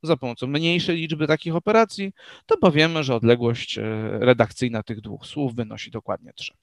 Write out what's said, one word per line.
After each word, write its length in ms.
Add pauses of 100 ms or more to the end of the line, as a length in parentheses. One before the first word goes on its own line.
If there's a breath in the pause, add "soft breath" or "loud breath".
za 140
pomocą 300
mniejszej 500
liczby 300
takich 280
operacji, 580 (320 loud breath)
to 120
powiemy, 460
że 120
odległość, 640
y, 40 (380)
redakcyjna 640
tych 180
dwóch 240
słów 300
wynosi 360
dokładnie 420
trzy. 300